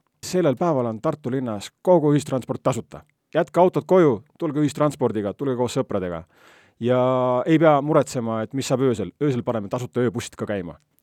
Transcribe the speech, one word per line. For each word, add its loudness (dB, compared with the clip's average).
Sellel 0
päeval 0
on -10
Tartu -4
linnas -6
kogu 4
ühistransport -2
tasuta. -4
Jätke 0
autod 4
koju, 4
tulge -2
ühistranspordiga, 0
tulge -4
koos -2
sõpradega. -4
Ja 2
ei 4
pea 6
muretsema, -2
et -10
mis -4
saab 0
öösel. -2
Öösel -2
paneme -4
tasuta -4
ööbussid -4
ka -8
käima. -8